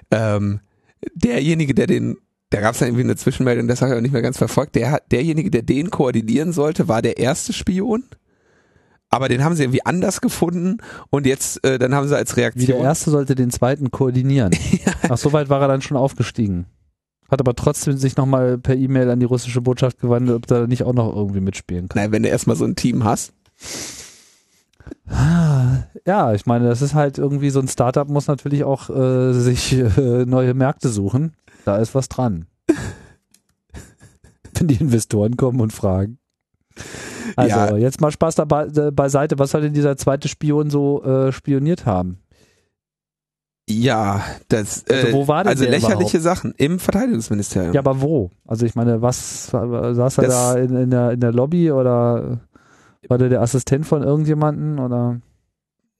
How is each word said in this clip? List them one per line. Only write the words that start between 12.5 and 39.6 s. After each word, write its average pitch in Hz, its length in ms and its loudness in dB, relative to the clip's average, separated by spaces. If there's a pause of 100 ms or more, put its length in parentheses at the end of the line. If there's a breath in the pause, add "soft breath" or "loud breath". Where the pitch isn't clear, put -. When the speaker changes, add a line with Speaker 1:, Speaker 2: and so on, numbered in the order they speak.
Speaker 1:
Reaktion 123 300 0
Speaker 2:
erste 151 280 0
sollte 143 240 2
den 127 160 0
zweiten 131 400 -2
koordinieren. 127 600 2
Speaker 1:
<laughs> - 320 0
Ja. - 80 -2 (160)
Speaker 2:
Ach, 123 80 0
so 143 160 0
weit 147 160 2
war 139 140 2
er 139 60 4
dann 135 120 2
schon 143 160 -4
aufgestiegen. 107 720 -2 (640)
Hat 135 100 2
aber 127 140 2
trotzdem 147 420 -2
sich 135 220 0
nochmal 131 400 2
per 131 180 0
E-Mail 131 340 2
an 123 100 2
die 123 60 2
russische 123 360 -2
Botschaft 123 380 0
gewandelt, 120 440 2
ob - 60 0
er 120 160 2
nicht 123 160 0
auch 127 100 0
noch 117 240 0
irgendwie 101 240 -2
mitspielen 95 480 -4
kann. 101 140 -2
Speaker 1:
Nein, 107 100 -2
wenn 110 100 2
du 113 60 2
erstmal 117 280 0
so - 100 0
ein - 100 -2
Team 123 280 0
hast. - 280 -2 (1800 loud breath)
Speaker 2:
Ah, 135 760 2 (220)
ja, 170 280 2
ich 101 100 -2
meine, 120 240 2
das 120 140 0
ist 143 120 -2
halt 143 220 2
irgendwie 143 340 0
so 135 100 2
ein 131 80 0
Startup 135 420 0
muss 143 160 0
natürlich 143 380 -2
auch, - 260 -4
äh, 127 420 2
sich, 123 400 2
äh, 123 540 2
neue 127 260 2
Märkte 131 380 0
suchen. 113 420 -2 (320 soft breath)
Da 101 140 0
ist 113 160 -2
was 131 160 -2
dran. 98 340 -4 (220)
<laughs> - 1900 -10
Wenn 175 140 2
die 131 80 4
Investoren 117 600 0
kommen 127 220 2
und 110 120 0
fragen. 101 460 -2 (1160 loud breath)
Also, 123 220 2
Speaker 1:
Ja. 104 180 2
Speaker 2:
jetzt 123 240 0
mal 151 100 2
Spaß 165 260 0
dabei, 151 320 2
äh, 147 220 0
beiseite. 139 480 2
Was 139 120 2
soll 156 100 0